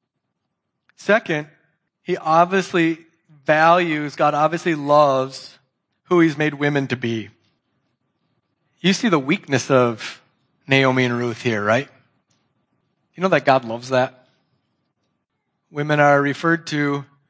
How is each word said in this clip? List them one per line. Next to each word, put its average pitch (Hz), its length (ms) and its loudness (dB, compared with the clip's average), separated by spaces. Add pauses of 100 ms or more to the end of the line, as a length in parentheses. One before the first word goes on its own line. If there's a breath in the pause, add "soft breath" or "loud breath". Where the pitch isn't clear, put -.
(960)
Second, 175 540 -2 (520)
he 175 160 -6
obviously 170 880 0 (400)
values, 156 720 2
God 147 180 0
obviously 156 420 -2
loves 143 800 0 (460)
who 180 160 0
he's 156 180 2
made 151 180 -2
women 143 320 -2
to 131 80 -6
be. 117 340 -6 (1500)
You 185 140 2
see 175 160 -2
the 165 100 2
weakness 139 520 -2
of 120 500 0 (460)
Naomi 131 380 2
and 120 120 -2
Ruth 120 240 -6
here, 110 220 -2
right? 117 260 0 (1200)
You 170 80 -14
know 190 80 0
that 156 160 0
God 131 200 2
loves 120 240 -10
that? 131 380 -2 (1400)
Women 151 300 -2
are 143 220 4
referred 160 460 -2
to 143 380 -4 (240)